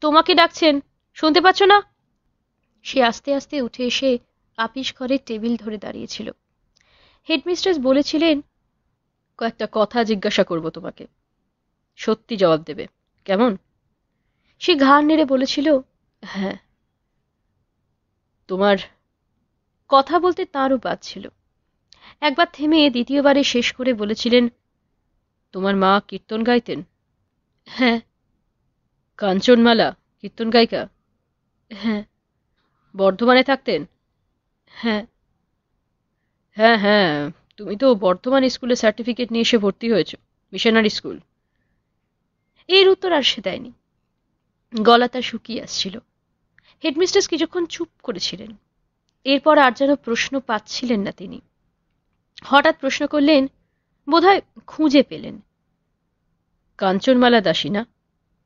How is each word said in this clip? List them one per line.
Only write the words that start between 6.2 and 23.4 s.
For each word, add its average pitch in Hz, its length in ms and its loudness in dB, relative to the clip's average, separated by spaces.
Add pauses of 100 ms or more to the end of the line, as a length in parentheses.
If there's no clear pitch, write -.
হেডমিস্ট্রেস 339 500 -2
বলেছিলেন, 285 600 0 (960)
"কয়েকটা 226 340 -8
কথা 220 320 0
জিজ্ঞাসা 208 400 -2
করব 165 260 -4
তোমাকে, - 380 -16 (880)
সত্যি 220 420 -6
জবাব 185 240 2
দেবে, - 260 -12 (380)
কেমন?" 196 320 0 (1000)
সে 359 160 0
ঘাড় 277 300 4
নেড়ে 311 200 2
বলেছিল, 269 540 0 (420)
"হ্যাঁ।" 196 360 -8 (1900)
"তোমার" 196 300 0 (1080)
কথা 285 320 2
বলতে 359 260 -2
তাঁরও 269 380 -2
বাধছিল। 185 460 -10 (920)
একবার 302 320 2
থেমে 302 360 2
দ্বিতীয়বারে 269 540 2